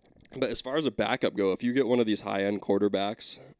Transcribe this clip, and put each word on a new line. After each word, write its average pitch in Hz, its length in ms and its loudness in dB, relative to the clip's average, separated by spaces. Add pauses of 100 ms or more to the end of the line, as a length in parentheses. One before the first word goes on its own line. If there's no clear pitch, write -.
(380)
but 127 120 -2
as - 120 -4
far 131 160 -4
as 160 80 0
a 123 60 0
backup 107 440 0
go, 98 160 2
if 95 100 -4
you 123 120 0
get 127 140 2
one 123 120 4
of 117 60 2
these 107 160 0
high-end 101 400 -2
quarterbacks 101 800 0 (200)